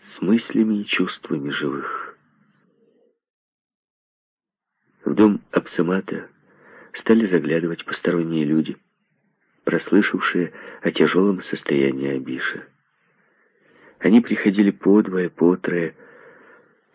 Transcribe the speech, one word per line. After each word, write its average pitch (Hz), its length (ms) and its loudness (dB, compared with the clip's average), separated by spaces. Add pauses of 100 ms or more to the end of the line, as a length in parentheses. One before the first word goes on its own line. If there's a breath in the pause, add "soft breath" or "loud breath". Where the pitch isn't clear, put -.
(140)
с - 80 -20
мыслями 110 600 0
и 104 40 -14
чувствами 73 640 -4
живых. - 680 -8 (3000)
В 73 100 -2
дом 104 260 4 (100)
Апсамата 87 760 -4 (640 soft breath)
стали 113 340 2
заглядывать 82 580 -2
посторонние 82 600 -2
люди, 78 320 0 (880)
прослышавшие - 880 0 (300 loud breath)
о 85 100 -2
тяжелом 90 500 2
состоянии 67 720 -2
Абиша. 65 540 -8 (1300 soft breath)
Они 113 220 6
приходили 104 500 2
по 101 320 4
двое, 92 260 -2
по 87 280 2
трое, 87 400 -4 (1000 soft breath)